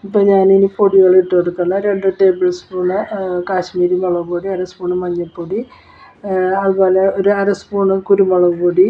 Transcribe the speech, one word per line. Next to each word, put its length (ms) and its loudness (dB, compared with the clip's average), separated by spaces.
ഇപ്പം 240 0
ഞാനിനി 480 4
പൊടികൾ 440 4
ഇട്ട് 160 -2
കൊടുക്കണം. 500 -2
രണ്ട് 200 -2
ടേബിൾ 280 2
സ്പൂൺ, 320 -6
ആ, 20 -6
കാശ്മീരി 540 -2
മുളക് 280 -4
പൊടി, 240 -6
അര 160 -6
സ്പൂൺ 200 -8
മഞ്ഞൾപ്പൊടി, 560 -8
ആ, 20 -6
അതുപോലെ 380 2
ഒരു 120 2
അര 80 0
സ്പൂൺ 280 -2
കുരുമുളക് 540 2
പൊടി 280 4